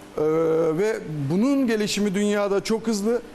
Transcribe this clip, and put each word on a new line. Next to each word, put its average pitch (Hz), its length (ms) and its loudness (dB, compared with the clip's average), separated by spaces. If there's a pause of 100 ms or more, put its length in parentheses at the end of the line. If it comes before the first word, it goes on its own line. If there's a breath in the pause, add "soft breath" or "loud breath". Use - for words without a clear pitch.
(160)
E, 151 60 0 (560)
ve 214 200 0 (320)
bunun 262 360 2
gelişimi 208 480 0
dünyada 202 500 0
çok 220 220 -2
hızlı, 226 360 0 (120)